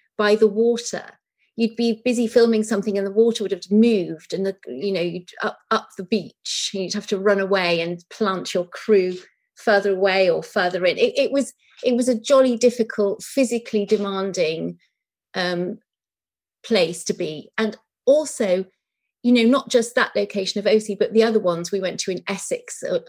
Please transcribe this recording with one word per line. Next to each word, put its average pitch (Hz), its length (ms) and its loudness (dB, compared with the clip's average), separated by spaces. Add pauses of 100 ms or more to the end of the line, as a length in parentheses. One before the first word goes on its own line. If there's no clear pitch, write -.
(180)
by 214 180 4
the 214 120 6
water, 226 560 0 (520)
you'd 226 200 -2
be 233 300 0
busy 240 220 0
filming 226 340 4
something 208 360 -2
and 196 100 -2
the 196 40 -8
water 226 320 2
would 190 80 -4
have 185 200 -8
moved, 202 600 2
and 190 120 -4
the, 196 100 -4 (120)
you 139 240 -6
know, 175 100 -2
you'd 175 280 -8 (120)
up, - 160 -6 (140)
up - 260 -2
the 196 60 -10
beach, - 680 -6
and 190 100 -6
you'd 170 100 -8
have 208 140 -8
to 202 100 -2
run 196 220 2
away 185 420 0
and 175 300 -6
plant 190 420 -4
your 175 120 -2
crew 185 500 0 (400)
further 202 360 0
away 190 380 2
or 160 140 0
further 180 420 -2
in. 175 120 0
It, - 200 0
it 269 140 0
was, 269 220 -2 (300)
it 247 120 2
was 254 140 0
a 226 100 0
jolly 262 380 4
difficult, 220 640 0
physically 233 640 -2
demanding, 185 920 -2 (560)
um, 180 460 -4 (840)
place 175 420 0
to 202 80 -2
be. 156 440 -10
And 214 200 -2 (280)
also, 233 600 2 (580)
you 247 80 4
know, 240 120 6
not 262 260 2
just 233 260 0
that - 200 0
location 202 440 -4
of 202 80 -2
O 214 120 4
C, 208 160 -6
but 196 180 2
the 220 100 6
other 220 160 2
ones 175 320 -2
we 196 80 0
went 175 220 -4
to 190 100 -4
in 175 160 -6
Essex - 560 -8
or, 180 260 -2